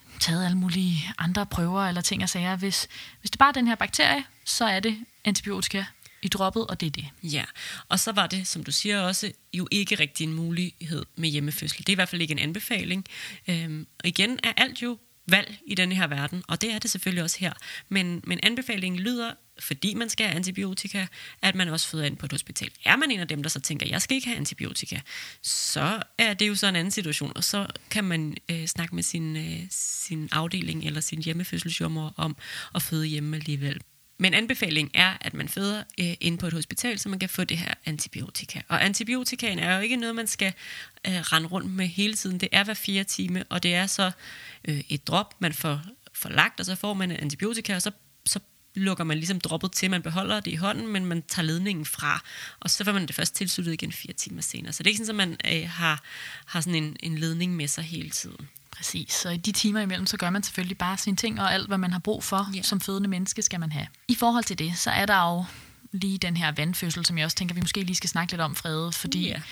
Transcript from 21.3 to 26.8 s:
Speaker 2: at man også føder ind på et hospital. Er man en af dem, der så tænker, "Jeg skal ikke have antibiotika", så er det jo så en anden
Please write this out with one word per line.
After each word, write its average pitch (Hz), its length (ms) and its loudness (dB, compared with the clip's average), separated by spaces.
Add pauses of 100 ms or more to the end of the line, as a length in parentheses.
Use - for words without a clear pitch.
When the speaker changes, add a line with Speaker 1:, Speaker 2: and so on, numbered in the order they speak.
Speaker 2:
at 196 140 4
man 180 140 2
også 156 180 0
føder 156 180 -2
ind 143 120 -2
på - 80 -6
et 139 60 -6
hospital. - 380 -6 (160)
Er - 100 8
man 285 160 4
en 208 80 2
af 170 80 -2
dem, 143 160 -2
der 156 60 -2
så 147 100 -2
tænker, 147 300 -2
"Jeg 175 120 0
skal - 140 0
ikke - 120 -2
have 240 100 -2
antibiotika", - 600 -4 (420)
så - 600 0 (140)
er 220 160 4
det 202 140 4
jo 208 80 2
så 196 120 2
en 185 80 4
anden 170 160 2